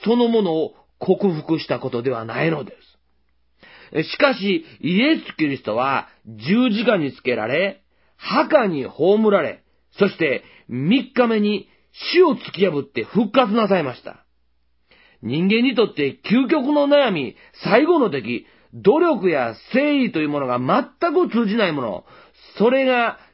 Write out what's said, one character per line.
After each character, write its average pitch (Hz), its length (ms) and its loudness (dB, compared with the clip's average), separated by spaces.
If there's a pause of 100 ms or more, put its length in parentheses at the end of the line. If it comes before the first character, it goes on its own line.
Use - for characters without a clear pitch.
そ 226 120 2
の 240 120 2
も 233 140 2
の 175 120 0
を 160 220 -4 (240)
克 185 340 0
服 156 260 -2
し - 80 -12
た 127 120 -4
こ 127 100 -8
と 117 120 -4
で 131 100 -2
は 113 140 -6
な 117 180 -4
い 165 80 0
の 143 120 -6
で 101 100 -18 (1200)
す。 156 100 -2
し - 140 -10
か 277 160 2
し、 185 320 -2 (160)
イ 180 200 0
エ 311 160 2
ス・ - 200 -14
キ 156 100 0
リ 139 100 -4
ス - 60 -14
ト 107 120 -4
は 127 320 -2 (200)
十 156 420 0
字 208 160 -2
架 220 120 2
に 143 160 -4
つ - 80 -20
け 123 140 -2
ら 110 120 -4
れ、 180 340 -4 (360)
墓 262 500 0
に 143 180 -2
葬 202 460 2
ら - 100 2
れ、 98 220 -8 (340)
そ 196 100 4
し 190 100 -6
て 139 260 -2 (240)
三 160 460 0
日 240 140 2
目 226 120 0
に 208 280 -2 (460)
死 339 80 6
を 311 140 4
突 - 160 -14
き 190 140 0
破 151 160 0
っ - 20 -4
て - 200 -8
復 214 280 0
活 240 220 2
な 220 140 2
さ 196 120 2
い 160 40 -2
ま 127 120 -6
し - 80 -20
た。 - 220 -20 (960)
人 147 260 -2
間 226 160 2
に 254 120 0
と 220 100 4
っ - 80 -6
て 139 320 -4
究 247 220 2
極 285 200 0
の 294 200 2
悩 285 240 4
み、 139 240 -4 (280)
最 220 220 4
後 339 140 4
の 220 100 2
敵、 120 360 -6 (280)
努 190 260 4
力 254 300 2
や 123 260 -2 (180)
誠 294 180 2
意 262 200 0
と 160 80 -4
い 156 60 -2
う 147 40 -4
も 147 120 -4
の 135 60 -4
が 123 120 -2
全 240 540 -2
く 339 160 0
通 226 180 0
じ 208 100 -2
な 208 100 0
い 165 40 -2
も 143 100 -4
の、 101 240 -8 (520)
そ 214 120 4
れ 269 160 2
が 240 320 0 (160)